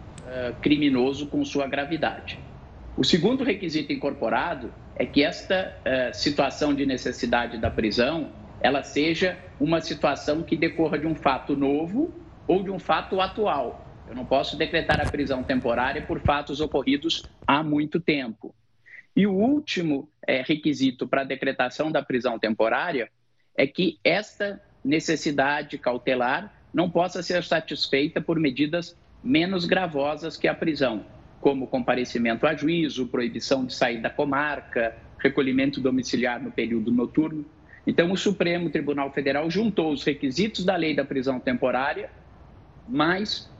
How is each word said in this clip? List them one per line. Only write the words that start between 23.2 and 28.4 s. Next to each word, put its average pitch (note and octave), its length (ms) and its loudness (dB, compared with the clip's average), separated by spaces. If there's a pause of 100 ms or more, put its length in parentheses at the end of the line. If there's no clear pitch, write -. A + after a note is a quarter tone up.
é C3+ 120 4
que - 360 0
esta G3+ 560 0 (240)
necessidade D3 920 0
cautelar B2+ 720 -2 (220)
não E3+ 160 2
possa F3 320 0
ser F3 220 0
satisfeita D3+ 760 0
por E3 200 0
medidas D3+ 580 0 (260)